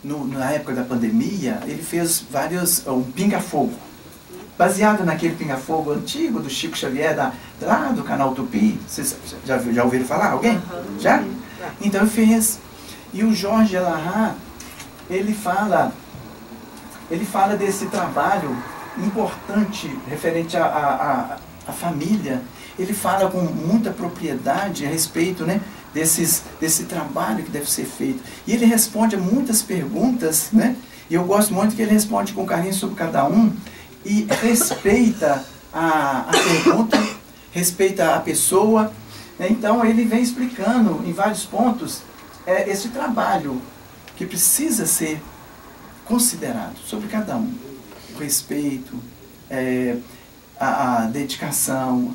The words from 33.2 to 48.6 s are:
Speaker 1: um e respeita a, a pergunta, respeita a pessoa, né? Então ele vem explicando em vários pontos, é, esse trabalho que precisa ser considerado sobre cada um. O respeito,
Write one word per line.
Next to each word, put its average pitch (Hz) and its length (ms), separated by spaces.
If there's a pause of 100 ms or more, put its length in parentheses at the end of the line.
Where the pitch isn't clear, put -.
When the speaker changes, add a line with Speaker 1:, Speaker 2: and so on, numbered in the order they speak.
Speaker 1:
um 214 260 (540)
e 208 220 (140)
respeita 214 1000 (300)
a, 151 460 (100)
a - 20
pergunta, 175 640 (540)
respeita 180 640
a - 40
pessoa, 214 720 (440)
né? 185 120
Então 226 340
ele 226 220
vem 226 160
explicando 226 840
em 175 60
vários 196 340
pontos, - 580 (420)
é, 196 240
esse 196 200
trabalho 196 720 (540)
que 180 100
precisa 214 600
ser 156 360 (840)
considerado 147 800
sobre 214 220
cada 202 280
um. 113 180 (600)
O 120 40
respeito, 139 760 (540)